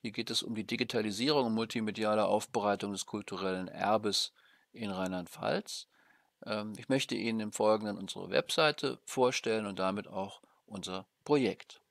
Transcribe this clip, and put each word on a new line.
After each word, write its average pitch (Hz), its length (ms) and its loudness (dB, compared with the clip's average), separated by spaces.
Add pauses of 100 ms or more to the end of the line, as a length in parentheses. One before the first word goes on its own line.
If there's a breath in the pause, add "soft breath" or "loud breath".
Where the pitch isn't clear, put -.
Hier 110 80 -4
geht 110 180 -6
es - 140 -2
um 113 140 -6
die 104 100 -4
Digitalisierung 120 800 0
und 110 80 2
multimediale 107 720 2
Aufbereitung 101 640 2
des 95 160 -4
kulturellen 95 640 -4
Erbes 104 640 0 (400 soft breath)
in 107 180 -6
Rheinland-Pfalz. 92 960 -4 (580 soft breath)
Ähm, 107 340 -4
ich 117 100 -14
möchte 131 260 2
Ihnen 113 240 0
im 104 140 -4
Folgenden 107 440 2
unsere 95 340 -10
Webseite 143 760 2
vorstellen 113 600 2
und 92 120 -4
damit 95 300 0
auch 95 340 -6 (240 soft breath)
unser 95 400 -8 (180)
Projekt. 135 560 2 (100)